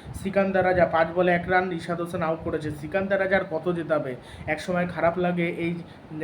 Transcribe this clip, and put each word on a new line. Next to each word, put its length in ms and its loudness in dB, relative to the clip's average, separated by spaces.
সিকান্দার 420 2
রাজা 200 6
পাঁচ 300 4
বলে 160 4
এক 180 2
রান, 200 4
রিশাদ 320 -4
হোসেন 220 -4
আউট 200 0
করেছে। 280 -4
সিকান্দার 480 -2
রাজা 180 2
আর 140 2
কত 240 -2
জেতাবে? 400 -2
একসময় 400 -2
খারাপ 300 0
লাগে 300 0
এই 280 -2